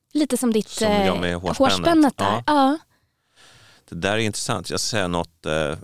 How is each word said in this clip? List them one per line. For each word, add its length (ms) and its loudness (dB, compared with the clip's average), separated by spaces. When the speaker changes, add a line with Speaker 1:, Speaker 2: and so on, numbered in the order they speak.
Speaker 1:
Lite 240 0
som 160 0
ditt, 160 -2
Speaker 2:
Som 220 -2
jag 160 2
Speaker 1:
eh, 140 0
Speaker 2:
med 140 -2
hårspännet. 220 -4
Speaker 1:
hårspännet 440 4
där. 80 -2
Speaker 2:
Ja. 220 0
Speaker 1:
Ja. 300 2
Speaker 2:
Det 60 -12
där 180 0
är 40 0
intressant. 520 -4
Jag 100 -4
ska 80 -4
säga 200 -2
något, 380 -4
eh, 380 -2